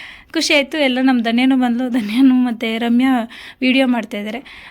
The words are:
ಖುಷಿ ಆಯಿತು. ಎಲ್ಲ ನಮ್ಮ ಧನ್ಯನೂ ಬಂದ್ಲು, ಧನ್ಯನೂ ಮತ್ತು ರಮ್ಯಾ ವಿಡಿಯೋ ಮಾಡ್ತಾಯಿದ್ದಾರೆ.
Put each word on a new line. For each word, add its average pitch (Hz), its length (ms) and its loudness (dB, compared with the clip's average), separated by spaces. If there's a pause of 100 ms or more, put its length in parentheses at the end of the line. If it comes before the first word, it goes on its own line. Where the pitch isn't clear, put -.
(320)
ಖುಷಿ 320 220 0
ಆಯಿತು. 285 240 0
ಎಲ್ಲ 254 240 0
ನಮ್ಮ 254 200 2
ಧನ್ಯನೂ 247 340 2
ಬಂದ್ಲು, 247 320 0
ಧನ್ಯನೂ 247 460 2
ಮತ್ತು 233 440 -2
ರಮ್ಯಾ 233 500 0 (320)
ವಿಡಿಯೋ 262 260 2
ಮಾಡ್ತಾಯಿದ್ದಾರೆ. 214 560 -4 (280)